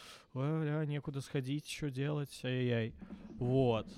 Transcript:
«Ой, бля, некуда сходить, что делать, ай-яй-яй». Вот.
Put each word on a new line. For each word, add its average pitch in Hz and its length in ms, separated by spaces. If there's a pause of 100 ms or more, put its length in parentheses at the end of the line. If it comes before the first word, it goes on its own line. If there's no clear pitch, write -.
(340)
«Ой, 147 300
бля, 151 220
некуда 143 360
сходить, 143 480
что 151 200
делать, 139 540
ай-яй-яй». 123 500 (460)
Вот. 123 480 (100)